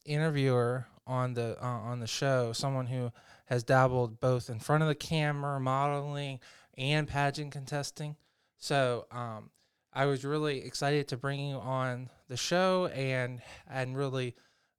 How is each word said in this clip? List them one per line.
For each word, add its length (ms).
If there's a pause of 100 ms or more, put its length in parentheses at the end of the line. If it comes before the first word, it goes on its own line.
interviewer 800 (220)
on 260
the, 260
uh, 60
on 340
the 60
show, 480
someone 320
who 260 (360)
has 160
dabbled 560
both 320
in 80
front 240
of 40
the 60
camera, 680
modeling, 800 (380)
and 300
pageant 440
contesting. 680 (420)
So, 500
um, 400 (420)
I 140
was 180
really 360
excited 480
to 100
bring 220
you 160
on 560 (160)
the 100
show 560
and, 480 (260)
and 300
really, 380 (420)